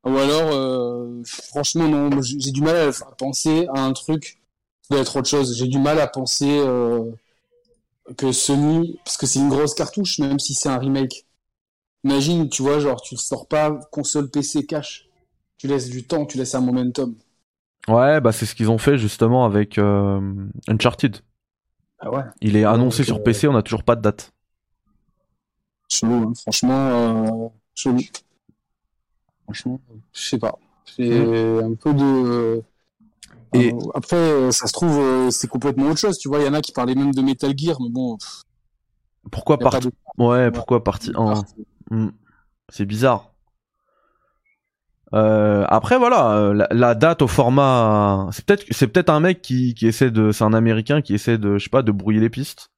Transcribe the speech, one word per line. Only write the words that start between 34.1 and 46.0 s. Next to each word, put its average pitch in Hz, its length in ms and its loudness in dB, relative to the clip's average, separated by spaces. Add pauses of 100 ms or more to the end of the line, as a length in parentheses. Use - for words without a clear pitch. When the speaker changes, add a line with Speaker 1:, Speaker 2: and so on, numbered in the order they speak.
Speaker 1:
euh, 151 340 2
ça 120 160 -4
se 104 60 -4
trouve, 160 260 0
euh, 131 320 2
c'est 120 180 -6
complètement 135 380 -2
autre 160 120 0
chose, 202 200 -2
tu - 100 -12
vois. 147 120 0
Il 143 60 2
y - 20 0
en 139 60 0
a 151 60 0
qui - 120 -10
parlaient 127 220 -2
même 139 200 2
de 135 80 2
Metal 135 340 0
Gear, 151 240 -2
mais 123 80 -6
bon, 120 300 -4
pff, - 240 -18 (880)
Speaker 2:
Pourquoi - 280 0
Speaker 1:
y 123 40 -6
a - 20 -4
pas 131 60 4
Speaker 2:
parti-, 127 180 -2
Speaker 1:
de 123 40 -4 (260)
Speaker 2:
ouais, 120 80 4
Speaker 1:
Ouais. 123 240 4
Speaker 2:
pourquoi 120 340 -2
partie - 300 -4
un ? 107 200 0
Speaker 1:
Partie 104 320 -8 (240)
Speaker 2:
Hmm. 110 180 -2 (600)
C'est - 180 -6
bizarre. 110 460 -2 (1800)
Euh, 107 540 4
après, 110 300 2
voilà, 214 380 4